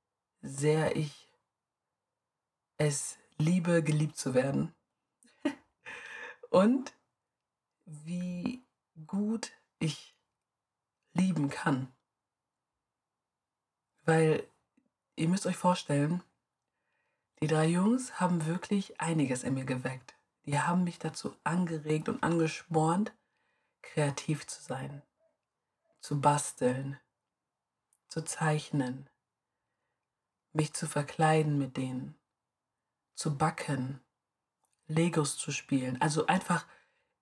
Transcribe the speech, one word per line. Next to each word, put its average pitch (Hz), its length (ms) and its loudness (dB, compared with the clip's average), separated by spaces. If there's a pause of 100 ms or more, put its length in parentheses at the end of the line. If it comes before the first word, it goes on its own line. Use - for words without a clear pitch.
(400)
sehr 147 560 0
ich - 320 -6 (1500)
es 147 400 0 (180)
liebe, 170 460 4
geliebt 151 340 0
zu 123 180 -4
werden. 139 400 0 (680)
<laughs> 285 80 -2 (1000)
Und 226 440 4 (920)
wie 180 800 -8 (420)
gut 208 460 -4 (260)
ich - 380 -6 (960)
lieben 165 380 2
kann. - 420 -2 (2000)
Weil 160 440 4 (680)
ihr 160 120 0
müsst 185 180 0
euch 180 100 0
vorstellen, 165 680 2 (1200)
die 156 40 2
drei 156 200 4
Jungs 202 540 2
haben 175 260 2
wirklich 185 540 -2
einiges 151 440 0
in 131 100 -2
mir 131 100 -2
geweckt. 131 500 -6 (320)
Die 143 120 0
haben 175 260 2
mich 170 140 -4
dazu - 460 -8
angeregt 156 640 0
und - 140 -2
angespornt, 165 880 2 (720)
kreativ 147 640 -2
zu - 160 -14
sein, 139 400 -10 (1000)
zu 147 200 -2
basteln, 139 800 0 (1120)
zu 160 140 -6
zeichnen, 147 840 -2 (1400)
mich 156 200 0
zu - 140 -6
verkleiden 151 720 2
mit 131 180 -4
denen, 131 420 -6 (960)
zu 147 220 -4
backen, 135 640 -2 (840)
Legos 160 500 2
zu - 160 -6
spielen. 131 480 -2
Also 151 260 2
einfach, 185 400 2 (560)